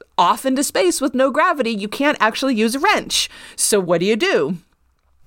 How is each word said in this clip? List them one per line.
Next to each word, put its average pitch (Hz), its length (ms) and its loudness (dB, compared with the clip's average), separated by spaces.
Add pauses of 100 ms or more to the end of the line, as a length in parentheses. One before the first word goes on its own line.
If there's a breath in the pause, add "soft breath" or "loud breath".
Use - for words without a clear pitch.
(160)
off 190 300 2
into 262 160 0
space 359 380 0
with 262 140 -2
no 262 180 2
gravity. 294 400 0
You 208 160 -4
can't 277 320 0
actually 226 340 0
use 220 220 0
a - 20 -6
wrench. 330 500 0 (280 loud breath)
So - 240 0
what 175 180 0
do 175 80 0
you 226 100 2
do? 202 420 0 (680)